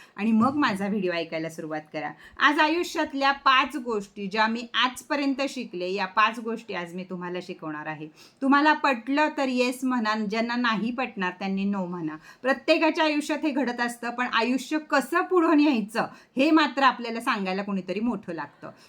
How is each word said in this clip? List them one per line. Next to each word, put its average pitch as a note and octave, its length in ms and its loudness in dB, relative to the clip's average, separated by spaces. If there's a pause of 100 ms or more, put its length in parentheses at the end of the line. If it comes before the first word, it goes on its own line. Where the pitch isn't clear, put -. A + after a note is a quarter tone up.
(160)
आणि A3 160 0
मग A#3+ 240 4
माझा G#3+ 300 0
व्हिडिओ F#3+ 260 -2
ऐकायला E3 360 -4
सुरुवात D#3 320 -8 (120)
करा. D3+ 180 -6 (300)
आज C#4+ 180 4
आयुष्यातल्या D#4 760 0
पाच C#4 440 2
गोष्टी G#3+ 500 -6
ज्या G#3+ 200 0
मी A#3 280 -2
आजपर्यंत C4+ 720 0
शिकले, G3 400 -6
या F#3+ 180 -2
पाच A3 320 2
गोष्टी A3+ 360 -8
आज F3 200 -8
मी F#3 100 -8
तुम्हाला F3+ 380 -8
शिकवणार D#3 440 -10
आहे. D#3 220 -8 (340)
तुम्हाला C#4+ 300 6
पटलं C#4 560 0 (100)
तर C4+ 100 0
येस B3+ 360 0
म्हणा, A#3 300 0
ज्यांना A3+ 420 -2
नाही A3+ 340 0
पटणार A#3+ 480 -4
त्यांनी G3 260 -2
नो G3 220 0
म्हणा. E3+ 300 -6 (260)
प्रत्येकाच्या D#4 640 2
आयुष्यात D4+ 380 0
हे D#4 80 0
घडत A#3+ 300 -2
असतं, A#3+ 300 -4
पण B3 220 -4
आयुष्य B3+ 460 0
कसं D4+ 420 0
पुढं E4+ 360 4
न्यायचं A#3 500 2 (300)
हे C#4 140 4
मात्र D4+ 320 4
आपल्याला A#3 380 2
सांगायला G3+ 420 -2
कोणीतरी G3 380 -4
मोठं G#3+ 320 -4
लागतं. D#3 380 -12 (180)